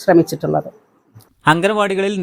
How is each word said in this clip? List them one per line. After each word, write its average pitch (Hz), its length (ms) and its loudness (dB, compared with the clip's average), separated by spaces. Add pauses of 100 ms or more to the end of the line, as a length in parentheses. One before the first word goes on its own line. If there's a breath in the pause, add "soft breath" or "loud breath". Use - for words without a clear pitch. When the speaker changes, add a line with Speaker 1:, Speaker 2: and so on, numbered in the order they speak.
Speaker 1:
ശ്രമിച്ചിട്ടുള്ളത്. 165 640 0 (840)
Speaker 2:
അംഗനവാടികളിൽ 196 720 0